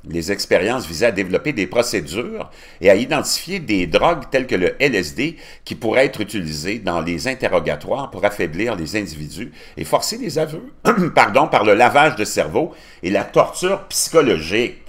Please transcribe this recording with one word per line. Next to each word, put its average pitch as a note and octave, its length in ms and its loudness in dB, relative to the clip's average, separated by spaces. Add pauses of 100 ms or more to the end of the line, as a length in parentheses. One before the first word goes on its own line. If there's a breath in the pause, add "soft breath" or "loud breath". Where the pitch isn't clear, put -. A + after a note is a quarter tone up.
Les E2 280 -4
expériences G2+ 520 0
visaient E2 220 -2
à A#2 60 4
développer F#2+ 400 -2
des G2 160 -2
procédures A#2 800 -2 (300 loud breath)
et G3 100 6
à G3 60 8
identifier G3 640 -2
des G#2 260 0
drogues D3+ 460 2
telles C3 160 0
que G#2+ 80 -2
le F2 260 0
L C3+ 140 2
S F2 180 -2
D D#3 220 -4 (280 loud breath)
qui - 120 -8
pourraient A#2 300 2
être D3+ 140 -6
utilisées F#2 600 -6
dans E2+ 200 -2
les E2 280 -4
interrogatoires F#2+ 840 -2
pour F#2 140 -8
affaiblir G2+ 500 -2
les E2 220 -6
individus D#2 560 -8 (240 loud breath)
et - 80 -6
forcer - 340 -2
les D#3+ 220 -4
aveux, D#3+ 320 -6 (100)
<clears throat> F#3+ 320 2
pardon, B2+ 320 4
par B2+ 160 2
le G#2+ 120 6
lavage B2 420 4
de G#2+ 80 -2
cerveau G2 500 -2 (300 loud breath)
et F2+ 60 -2
la G2+ 120 2
torture - 640 0
psychologique. G#2+ 920 2 (100)